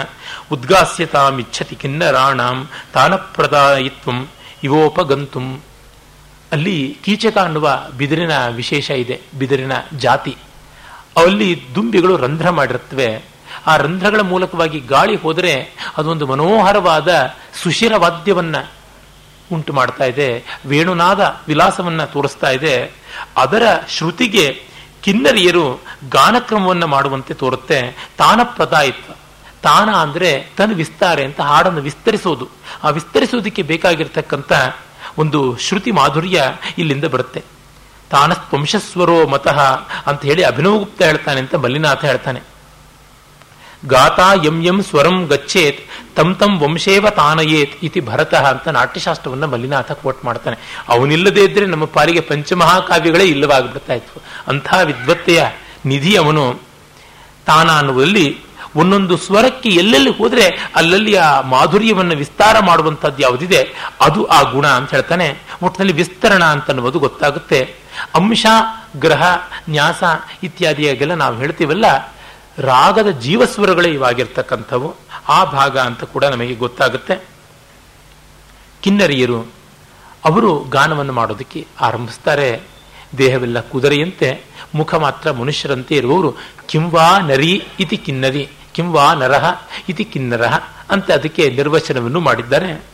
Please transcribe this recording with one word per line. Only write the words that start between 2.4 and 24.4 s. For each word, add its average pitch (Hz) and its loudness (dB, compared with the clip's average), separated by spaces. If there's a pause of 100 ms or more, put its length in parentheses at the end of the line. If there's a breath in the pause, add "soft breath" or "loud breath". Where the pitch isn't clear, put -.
ತಾನಪ್ರದಾಯಿತ್ವಂ 139 0 (360 loud breath)
ಇವೋಪಗಂತುಂ." 143 0 (880)
ಅಲ್ಲಿ 151 -4
ಕೀಚಕ 220 0
ಅನ್ನುವ 156 0 (100)
ಬಿದಿರಿನ 143 -2
ವಿಶೇಷ 120 -4
ಇದೆ, 127 -4 (180)
ಬಿದಿರಿನ 135 -2 (220)
ಜಾತಿ. 131 -2 (800 loud breath)
ಅಲ್ಲಿ 180 2 (120)
ದುಂಬಿಗಳು 190 2
ರಂಧ್ರ 147 -2
ಮಾಡಿರುತ್ತವೆ. 127 -4 (420 loud breath)
ಆ 156 4
ರಂಧ್ರಗಳ 185 0
ಮೂಲಕವಾಗಿ 180 -2
ಗಾಳಿ 139 2
ಹೋದರೆ 160 -4 (220 loud breath)
ಅದೊಂದು 156 -4
ಮನೋಹರವಾದ 170 2 (320 loud breath)
ಸುಶಿರ 220 0
ವಾದ್ಯವನ್ನ 170 0 (960)
ಉಂಟು 160 -6
ಮಾಡ್ತಾ 135 0
ಇದೆ, 127 -4
ವೇಣುನಾದ 170 0
ವಿಲಾಸವನ್ನ 165 0
ತೋರಿಸ್ತಾ 139 -4
ಇದೆ. 131 -2 (460 loud breath)
ಅದರ 160 2 (260)
ಶ್ರುತಿಗೆ 160 -2 (380 loud breath)